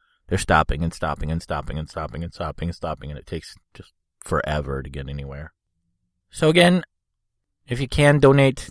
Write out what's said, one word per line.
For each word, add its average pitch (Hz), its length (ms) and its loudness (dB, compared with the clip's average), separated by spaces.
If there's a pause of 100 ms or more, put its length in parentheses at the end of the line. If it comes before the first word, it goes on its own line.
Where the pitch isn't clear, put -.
(260)
they're 95 120 -2
stopping 78 440 2
and 82 100 -2
stopping 76 380 -6
and 82 120 -4
stopping 76 360 -8
and 78 100 -10
stopping 80 360 -10
and 85 100 -12
stopping 85 340 -8
and 87 60 -6
stopping, 76 360 -10
and 73 80 -12
it - 80 -20
takes - 280 -10 (200)
just - 180 -20 (260)
forever 69 640 -4
to 65 80 -14
get 67 180 -12
anywhere. 69 440 -12 (800)
So - 180 0
again, 175 340 4 (840)
if 123 140 -6
you 131 80 -4
can 147 300 4
donate, 135 520 6